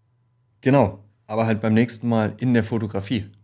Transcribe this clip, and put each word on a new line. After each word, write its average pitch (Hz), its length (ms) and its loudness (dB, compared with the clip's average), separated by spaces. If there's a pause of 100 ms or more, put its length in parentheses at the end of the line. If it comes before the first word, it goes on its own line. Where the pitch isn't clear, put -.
(600)
Genau, 131 440 2 (220)
aber 113 200 -2
halt 107 140 0
beim 110 140 0
nächsten 120 340 0
Mal 107 300 0
in 127 160 0
der 110 100 2
Fotografie. 104 640 -4 (180)